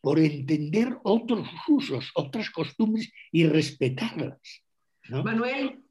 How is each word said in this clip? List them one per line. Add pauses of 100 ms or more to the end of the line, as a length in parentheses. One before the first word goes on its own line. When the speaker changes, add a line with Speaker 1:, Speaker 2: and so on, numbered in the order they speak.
Speaker 1:
por
entender
otros (200)
usos,
otras
costumbres (200)
y
respetarlas, (720)
¿no?
Speaker 2:
Manuel,